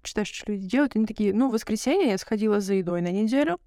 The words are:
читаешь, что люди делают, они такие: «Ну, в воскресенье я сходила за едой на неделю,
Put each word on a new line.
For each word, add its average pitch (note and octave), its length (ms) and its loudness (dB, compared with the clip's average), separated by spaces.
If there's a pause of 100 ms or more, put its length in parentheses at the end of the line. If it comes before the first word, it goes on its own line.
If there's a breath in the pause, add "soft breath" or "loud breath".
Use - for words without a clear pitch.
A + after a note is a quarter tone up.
читаешь, - 260 -4
что - 240 -8
люди G3 160 -6
делают, C4 280 2
они A3 100 2
такие: G#3 280 0
«Ну, B3+ 140 2
в B3 40 0
воскресенье B3 580 0
я F#3+ 80 0
сходила G#3+ 420 0
за G3 140 -2
едой F3 280 0
на F3 80 -2
неделю, C4 560 0